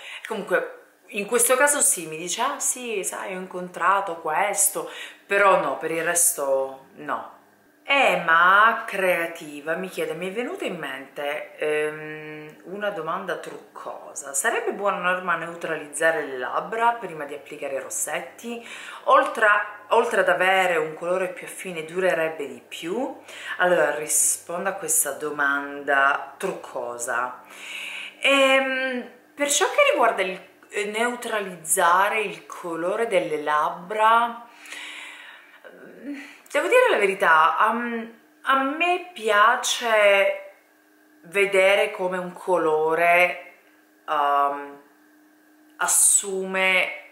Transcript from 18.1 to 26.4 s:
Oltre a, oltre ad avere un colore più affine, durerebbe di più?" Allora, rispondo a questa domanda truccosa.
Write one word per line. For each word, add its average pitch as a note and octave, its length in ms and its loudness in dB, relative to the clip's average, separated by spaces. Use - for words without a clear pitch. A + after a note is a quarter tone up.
Oltre C4 400 4
a, G#3 200 4
oltre A#3 320 4
ad F3+ 80 2
avere F3+ 480 4
un D#3 160 -2
colore F3+ 360 -2
più F3 160 -14
affine, E3+ 380 -10
durerebbe D#3+ 640 -2
di B2 180 -14
più?" G#3 520 -6
Allora, D#3+ 380 4
rispondo F3 760 -2
a F#3 40 -6
questa D#3 380 -2
domanda C#3+ 1300 0
truccosa. B2 1040 -6